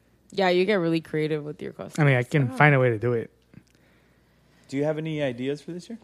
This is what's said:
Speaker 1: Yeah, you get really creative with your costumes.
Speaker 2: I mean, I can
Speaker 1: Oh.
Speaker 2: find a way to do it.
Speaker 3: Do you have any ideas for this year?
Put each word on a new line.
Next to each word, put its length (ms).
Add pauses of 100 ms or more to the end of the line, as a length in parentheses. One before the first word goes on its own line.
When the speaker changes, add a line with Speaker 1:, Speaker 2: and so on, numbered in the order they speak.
(320)
Speaker 1:
Yeah, 180
you 160
get 100
really 260
creative 440
with 160
your 100
costumes. 260
Speaker 2:
I 60
mean, 140
I 60
can 280
Speaker 1:
Oh. 60
Speaker 2:
find 180
a 40
way 100
to 100
do 140
it. 180 (1400)
Speaker 3:
Do 100
you 60
have 140
any 260
ideas 380
for 100
this 180
year? 140